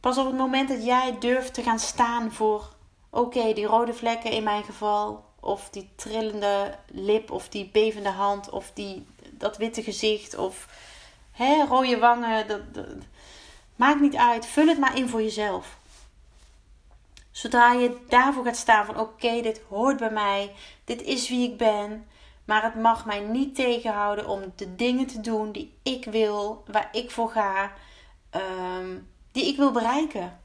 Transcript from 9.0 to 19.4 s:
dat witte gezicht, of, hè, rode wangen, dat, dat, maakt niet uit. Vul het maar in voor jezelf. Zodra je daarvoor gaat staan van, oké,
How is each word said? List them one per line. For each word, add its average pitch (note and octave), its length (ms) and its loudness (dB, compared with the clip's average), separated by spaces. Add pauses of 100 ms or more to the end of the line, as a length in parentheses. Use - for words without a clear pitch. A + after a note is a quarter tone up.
dat - 260 -6
witte A3+ 260 -4
gezicht, G#3+ 540 -4
of, - 320 -8 (640)
hè, C#4+ 360 4
rode B3 300 4
wangen, A3+ 500 4
dat, G#3 260 -8
dat, - 120 -12 (920)
maakt C#4+ 240 6
niet C#4+ 160 4
uit. A#3+ 300 4
Vul D4+ 200 4
het E4 120 4
maar C4+ 180 2
in B3+ 120 -2
voor A3+ 140 -2
jezelf. G#3 560 -4 (1500)
Zodra A#3+ 420 6
je B3 260 2 (100)
daarvoor C4 360 4
gaat A#3+ 120 -2
staan G#3 300 4
van, G#3+ 140 -6
oké, A#3 420 -2